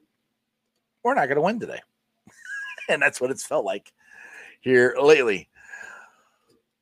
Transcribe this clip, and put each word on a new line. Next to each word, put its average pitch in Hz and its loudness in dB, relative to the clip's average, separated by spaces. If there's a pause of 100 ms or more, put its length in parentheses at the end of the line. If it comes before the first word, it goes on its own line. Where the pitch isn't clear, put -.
(1040)
We're 262 0
not 147 0
gonna 139 0
win 208 -2
today." - -12
<laughs> - -18
And 151 -2
that's 143 -2
what 127 -2
it's - -10
felt 139 -4
like 98 -8 (680)
here 123 4
lately. 131 4 (1300)